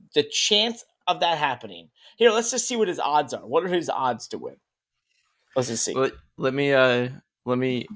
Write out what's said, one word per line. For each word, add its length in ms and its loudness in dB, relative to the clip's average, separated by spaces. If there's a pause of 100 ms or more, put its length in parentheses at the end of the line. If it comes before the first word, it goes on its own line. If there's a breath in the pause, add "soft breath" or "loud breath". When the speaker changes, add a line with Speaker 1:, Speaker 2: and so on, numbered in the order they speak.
(140)
Speaker 1:
the 100 4
chance 600 0 (240)
of 140 0
that 180 2
happening. 500 -4 (280 soft breath)
Here, 120 8
let's 220 2
just 160 -4
see 80 -4
what 120 2
his 120 -4
odds 340 0
are. 140 -10
What 160 0
are 60 -4
his 200 -2
odds 400 -2
to 80 -10
win? 200 -14 (1000)
Let's 140 0
just 160 -2
see. 80 -2
Speaker 2:
Let, 180 0 (260)
let 160 -2
me, 200 2
uh, 340 4 (380)
let 120 0
me, 380 -2